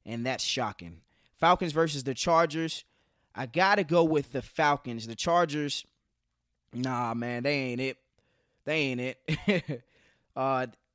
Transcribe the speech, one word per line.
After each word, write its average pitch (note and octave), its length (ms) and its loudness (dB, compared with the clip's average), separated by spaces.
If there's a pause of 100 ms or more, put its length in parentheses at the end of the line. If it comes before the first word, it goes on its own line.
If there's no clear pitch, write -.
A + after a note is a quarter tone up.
and A#2 180 -6
that's B2+ 200 -2
shocking. F2+ 580 -6 (380)
Falcons F3 320 4
versus D3 320 0
the C3 100 -4
Chargers. E3 720 2 (520)
I B2 120 -6
gotta F#3+ 360 4
go E3 200 4
with D#3 280 2
the D3+ 120 -4
Falcons. B2+ 640 0
The A#2 80 -10
Chargers, D3+ 680 0 (920)
nah, B2 420 -2
man, A#2+ 260 -4
they C#3+ 120 0
ain't B2+ 280 -2
it. C3 160 -4 (680)
They D3+ 100 -2
ain't C3 260 0
it. D3 840 -2
<laughs> - 60 -20 (440)
Uh, C3 300 0 (280)